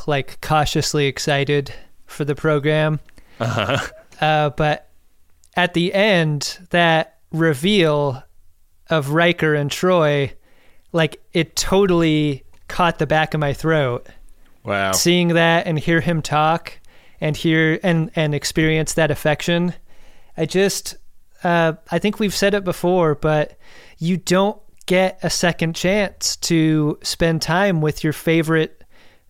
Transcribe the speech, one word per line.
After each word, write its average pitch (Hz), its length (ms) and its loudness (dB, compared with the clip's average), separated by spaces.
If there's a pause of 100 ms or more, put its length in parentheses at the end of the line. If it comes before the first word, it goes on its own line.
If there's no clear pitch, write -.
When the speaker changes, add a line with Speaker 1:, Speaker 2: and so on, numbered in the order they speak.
Speaker 1:
like, 143 340 -4
cautiously 151 640 0
excited 143 680 -2 (320)
for - 200 -8
the 143 100 -2
program. 151 640 0 (400)
Speaker 2:
Uh-huh. 117 380 0 (440)
Speaker 1:
Uh, 151 300 2
but 151 380 -2 (680)
at 175 160 2
the 175 200 0
end, 175 640 0 (120)
that 165 500 2 (120)
reveal 156 920 2 (640)
of 143 220 0
Riker 165 420 2
and 143 160 -2
Troi, 151 600 0 (640)
like, 165 280 -2 (120)
it 165 220 -2
totally 165 880 0 (240)
caught 170 300 0
the 156 100 -2
back 156 260 0
of 160 80 -2
my 143 120 -2
throat. 143 540 -2 (560)
Speaker 2:
Wow. 98 300 -2
Speaker 1:
Seeing 175 360 2
that 165 380 2
and 165 100 -2
hear 165 220 0
him 160 220 -2
talk 156 580 -2 (420)
and 156 140 -2
hear 160 480 2
and, 165 320 0
and 156 180 0
experience 156 600 -2
that 156 180 2
affection, 170 640 -2 (640)
I 165 80 -2
just, 185 500 -2 (480)
uh, 170 300 2 (180)
I 170 80 0
think 208 200 -2
we've 208 140 0
said 202 200 0
it 202 100 -2
before, 175 520 0
but 151 440 -2 (380)
you 175 200 -2
don't 196 400 0 (280)
get 185 380 2
a 170 60 -2
second 165 460 -2
chance - 640 -2
to 156 640 0
spend 165 380 -2
time 175 400 0
with 151 220 -2
your 151 100 0
favorite 160 680 0 (460)